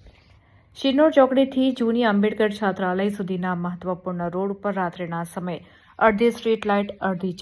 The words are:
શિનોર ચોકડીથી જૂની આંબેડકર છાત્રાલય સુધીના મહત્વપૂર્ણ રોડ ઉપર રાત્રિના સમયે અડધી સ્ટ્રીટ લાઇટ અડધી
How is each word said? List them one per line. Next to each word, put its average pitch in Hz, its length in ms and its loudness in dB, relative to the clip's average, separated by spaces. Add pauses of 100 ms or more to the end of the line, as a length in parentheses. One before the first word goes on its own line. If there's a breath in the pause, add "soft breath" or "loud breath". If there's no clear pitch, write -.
(760 soft breath)
શિનોર 277 340 4
ચોકડીથી 269 720 4
જૂની 233 300 2
આંબેડકર 208 400 2 (100)
છાત્રાલય 190 560 -2
સુધીના 185 380 -4
મહત્વપૂર્ણ 175 760 -6
રોડ 196 300 -4
ઉપર 202 140 -4
રાત્રિના 175 600 -4
સમયે 180 260 -6 (400 loud breath)
અડધી 226 320 4
સ્ટ્રીટ 226 420 -2
લાઇટ 202 280 -2
અડધી 185 400 -4